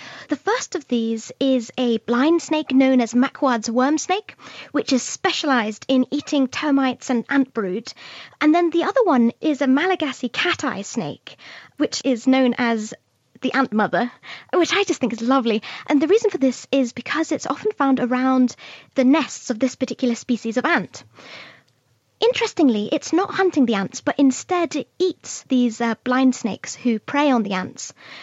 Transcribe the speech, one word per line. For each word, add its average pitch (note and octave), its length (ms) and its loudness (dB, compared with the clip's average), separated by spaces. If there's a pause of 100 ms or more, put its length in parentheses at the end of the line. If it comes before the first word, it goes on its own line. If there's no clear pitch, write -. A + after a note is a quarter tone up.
(280)
The D4 60 0
first A4+ 400 -4
of D#4+ 140 -8
these A3+ 500 -2
is C4 400 2
a A#3+ 200 2
blind C#4+ 440 2
snake D#4 300 -2
known C4 280 6
as A3+ 140 -2
Macquard's B3 560 0
worm C4 280 2
snake, - 360 -4 (380)
which C#4 200 0
is B3 80 2
specialised B3+ 880 -2
in B3+ 240 2
eating C#4+ 380 0
termites C#4 600 0
and A#3+ 200 0
ant C#4 260 0
brood. G3+ 380 -4 (480)
And D4+ 120 4
then E4+ 180 4
the E4+ 120 0
other G#4 220 2
one A#3+ 260 4 (100)
is D4 220 0
a C4+ 60 0
Malagasy D4 600 0
cat-eye D#4 540 -4
snake, - 540 -8 (400)
which - 280 -2
is B3+ 220 0
known C4 320 4
as A3+ 340 -2 (500)
the - 120 -2
ant B3+ 180 0
mother, G#3+ 380 0 (420)
which E4+ 200 2
I G4 100 0
just F4+ 180 -2
think A#3+ 120 -2
is A3 100 -8
lovely. A#3 400 0 (240)
And C#4+ 160 2
the D#4 60 0
reason G#4 220 4
for D#4+ 80 -6
this C4 340 0
is C4+ 200 2
because - 380 -4
it's F#3+ 160 -4
often - 240 -4
found C4+ 300 2
around B3+ 560 2 (400)
the C4 80 4
nests C4 460 2
of G#3+ 100 -4
this B3+ 160 0
particular B3 400 -2
species A3+ 400 -4
of B3+ 80 -2
ant. C#4 400 -2 (1160)
Interestingly, D4+ 720 2
it's - 200 -4
not F#4 220 0
hunting E4 320 2
the A3+ 80 2
ants, G3 260 -4
but - 180 -2
instead D4+ 580 0
it - 120 -6 (100)
eats - 500 -4
these, B3 320 2
uh, A3+ 240 -2
blind B3+ 320 4
snakes - 380 -8
who A3+ 260 0
prey C#4+ 300 0
on A#3+ 120 2
the G3+ 120 -4
ants. - 380 -8 (300)